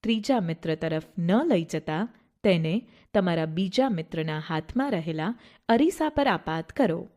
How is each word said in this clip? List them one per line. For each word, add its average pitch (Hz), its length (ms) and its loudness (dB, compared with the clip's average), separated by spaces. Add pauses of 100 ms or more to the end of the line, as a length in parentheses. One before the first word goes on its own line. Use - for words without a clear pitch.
ત્રીજા 226 360 2
મિત્ર 165 360 -2
તરફ 160 280 -4 (140)
ન 196 300 2
લઈ 185 160 4
જતા 160 440 -4 (360)
તેને 175 440 2 (260)
તમારા 170 320 2
બીજા 190 440 0
મિત્રના 160 500 -4
હાથમાં 165 520 -4
રહેલા 165 480 -4 (300)
અરીસા 302 400 2
પર 190 180 0
આપાત 165 420 -2
કરો. 175 480 0